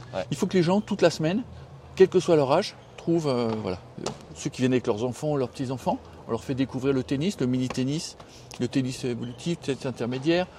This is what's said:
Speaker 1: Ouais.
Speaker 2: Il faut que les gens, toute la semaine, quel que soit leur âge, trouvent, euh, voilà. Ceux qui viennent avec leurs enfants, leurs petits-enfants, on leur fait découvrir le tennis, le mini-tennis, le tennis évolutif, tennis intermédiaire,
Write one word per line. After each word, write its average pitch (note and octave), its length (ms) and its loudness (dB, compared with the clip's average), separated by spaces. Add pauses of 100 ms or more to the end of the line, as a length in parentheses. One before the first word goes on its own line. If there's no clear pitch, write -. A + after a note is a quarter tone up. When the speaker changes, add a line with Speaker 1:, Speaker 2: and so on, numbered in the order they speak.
(140)
Speaker 1:
Ouais. F#2 160 -4
Speaker 2:
Il D3+ 60 -4
faut G#3 100 0
que F#3 100 0
les F3 60 6
gens, F#3 180 4
toute G#3 220 -2
la E3+ 80 8
semaine, F3 320 -2 (520)
quel F#3 140 8
que F#3 120 4
soit E3 160 4
leur C#3 160 6
âge, F#3+ 220 2 (220)
trouvent, E3 320 0
euh, A#2+ 220 2 (120)
voilà. F#2 160 -2 (560)
Ceux - 160 -6
qui - 120 -4
viennent B2+ 100 4
avec B2+ 160 2
leurs G#2+ 160 0
enfants, D3 320 -2
leurs B2 120 0
petits-enfants, C3+ 500 -4 (280)
on - 60 -4
leur A2+ 100 -4
fait C#3 120 -4
découvrir C3 380 0
le C3 120 2
tennis, D3 360 -2
le C3 60 2
mini-tennis, B2+ 720 -2 (420)
le B2 80 0
tennis C3 380 -2
évolutif, B2 560 -4
tennis C#3 260 -4
intermédiaire, C3+ 600 0 (120)